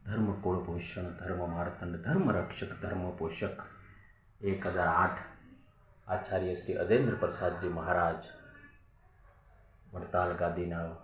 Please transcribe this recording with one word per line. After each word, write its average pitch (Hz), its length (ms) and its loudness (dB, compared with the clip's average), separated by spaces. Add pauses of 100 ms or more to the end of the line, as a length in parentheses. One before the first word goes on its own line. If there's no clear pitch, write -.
ધર્મ 107 240 2 (140)
કુળભૂષણ, 90 720 -2
ધર્મ 90 260 -4 (120)
માર્તંડ, 87 500 -4
ધર્મ 156 260 4
રક્ષક, - 500 -2
ધર્મ 90 220 -2 (160)
પોષક - 480 -4 (720)
એક 98 260 0
હજાર 87 260 2
આઠ, 92 340 4 (800)
આચાર્ય 92 480 0
શ્રી - 240 -2
અજેન્દ્ર 110 460 4
પ્રસાદજી 87 560 0
મહારાજ 85 420 2 (1700)
વડતાલ 87 460 0
ગાદીના 85 480 0 (180)